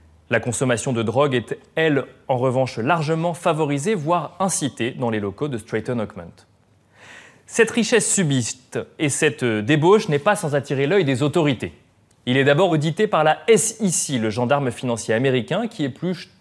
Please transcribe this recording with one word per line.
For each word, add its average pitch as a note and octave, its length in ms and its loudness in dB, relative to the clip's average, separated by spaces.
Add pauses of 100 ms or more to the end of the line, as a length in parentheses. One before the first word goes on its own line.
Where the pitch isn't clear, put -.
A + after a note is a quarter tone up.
(320)
La A#2 80 4
consommation B2 540 -2
de - 80 0
drogue B2+ 320 0
est, A#2 240 -2 (160)
elle, D3+ 320 2 (220)
en C3 100 0
revanche, B2+ 400 0
largement D#3+ 560 0
favorisée, D#3 600 -2
voire D#3+ 440 -2
incitée C#3 520 -2
dans A#2+ 180 -4
les A2 100 -2
locaux G2+ 280 -4
de B2+ 100 -6
Stratton A#2 400 -6
Oakmont. F#2+ 280 -8 (1200)
Cette A3+ 240 2
richesse A3+ 420 0
subsiste C#3 640 -2 (220)
et D#3 100 0
cette C3+ 340 0
débauche C#3 640 4
n'est D3 120 0
pas G#3 160 2
sans D3+ 180 -4
attirer C#3 320 0
l'œil F#3 180 2
des C3+ 200 0
autorités. C#3+ 500 0 (540)
Il B2+ 100 2
est C#3 60 4
d'abord D3 260 4
audité D#3+ 380 0
par F3 160 2
la D#3 240 2
S - 340 2
E G#3 60 2
C, D3 320 -2
le A2 100 0
gendarme B2 400 0
financier A#2 460 -4
américain, C3 500 0
qui F#3 180 -6
épluche E3 460 -6 (120)